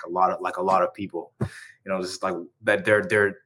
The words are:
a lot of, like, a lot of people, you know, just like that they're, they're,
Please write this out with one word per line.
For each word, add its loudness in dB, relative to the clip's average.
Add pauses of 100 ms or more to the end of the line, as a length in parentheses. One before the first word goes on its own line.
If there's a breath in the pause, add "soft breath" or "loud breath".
a -12
lot 2
of, -6
like, -4
a -2
lot 4
of 0
people, -10 (520 loud breath)
you -6
know, -2
just -10
like -2 (280)
that 2
they're, 4
they're, 2